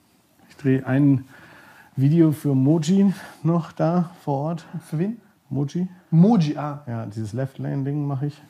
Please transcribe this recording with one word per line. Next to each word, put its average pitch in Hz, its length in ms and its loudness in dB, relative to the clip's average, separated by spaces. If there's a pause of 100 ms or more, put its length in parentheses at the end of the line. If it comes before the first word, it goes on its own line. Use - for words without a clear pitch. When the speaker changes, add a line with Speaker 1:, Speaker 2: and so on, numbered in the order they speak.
(500)
Speaker 1:
Ich - 60 -20
dreh 131 280 0
ein 135 420 2 (720)
Video 156 340 4
für 143 240 -2
Moji 165 580 2 (300)
noch 165 300 -2
da 170 380 -2 (120)
vor 143 160 -4
Ort. 156 260 -8 (220)
Speaker 2:
Für 156 120 -6
wen? 208 200 -4 (340)
Speaker 1:
Moji. 147 340 -4 (220)
Speaker 2:
Moji, 165 480 4
ah. 147 300 -8
Speaker 1:
Ja, 117 180 -6
dieses 107 280 -10
Left 131 260 -8
Lane 139 240 -6
Ding 143 240 -6
mach 139 160 -6
ich 147 260 -8